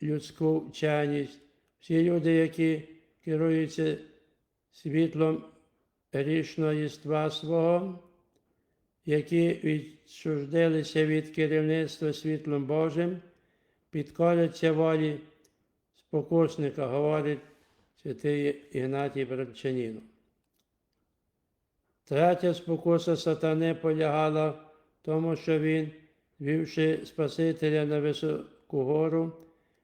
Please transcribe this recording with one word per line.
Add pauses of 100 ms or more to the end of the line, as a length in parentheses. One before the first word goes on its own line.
людську
вченість. (400)
Всі
люди,
які (420)
керуються (720)
світлом (680)
грішного
єства
свого, (1040)
які
відчуждилися
від
керівництва
світлом
Божим, (720)
підкоряться
волі (760)
спокусника,
говорить (640)
святий (100)
Ігнатій
Бранчанін. (2000)
Третя
спокуса
сатани
полягала
в (440)
тому,
що
він, (480)
вівши
Спасителя
на
високу
гору, (520)